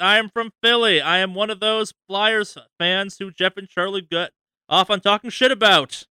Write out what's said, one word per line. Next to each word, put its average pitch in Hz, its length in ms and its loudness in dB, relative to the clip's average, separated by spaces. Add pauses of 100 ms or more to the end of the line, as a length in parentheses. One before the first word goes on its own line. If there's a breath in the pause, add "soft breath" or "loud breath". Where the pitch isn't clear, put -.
I 196 180 2
am 220 120 -2
from 226 220 -6 (100)
Philly. 226 400 2
I 165 160 0
am 190 160 -2
one 214 160 -4
of 196 100 -10
those 220 320 -2 (160)
Flyers 208 480 -2 (220)
fans 185 400 -4
who 196 120 -10
Jeff 185 260 -4
and 196 120 -16
Charlie 196 320 -4
got 170 320 -6 (360)
off 175 220 2
on 196 100 0
talking 208 300 0
shit 262 220 2
about. 196 580 2